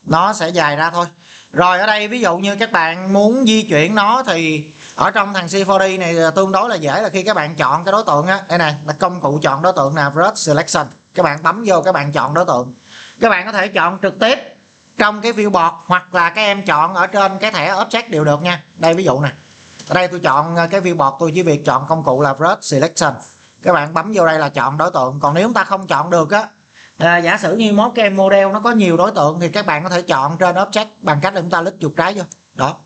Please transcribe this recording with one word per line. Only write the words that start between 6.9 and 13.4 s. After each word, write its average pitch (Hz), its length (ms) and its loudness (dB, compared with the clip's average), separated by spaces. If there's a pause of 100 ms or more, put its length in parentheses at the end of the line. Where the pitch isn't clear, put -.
là 208 80 -2
khi 185 140 -2
các 202 120 2
bạn 151 200 -2
chọn 147 280 0
cái 190 80 0
đối 214 120 2
tượng 156 240 2
á, 190 220 0
đây 170 80 0
này, 151 180 0 (100)
là 143 80 -4
công 180 280 -2
cụ 147 220 0
chọn 143 180 0
đối 180 120 2
tượng 143 220 0
nè, 151 80 0 (100)
brush 190 240 2
selection. - 500 0 (260)
Các - 100 0
bạn 151 200 -2
bấm 185 240 0
vô 175 140 4
các 185 100 0
bạn 143 200 -2
chọn 143 220 -2
đối 175 120 2
tượng. 127 280 -2 (480)
Các 233 80 4
bạn 180 160 0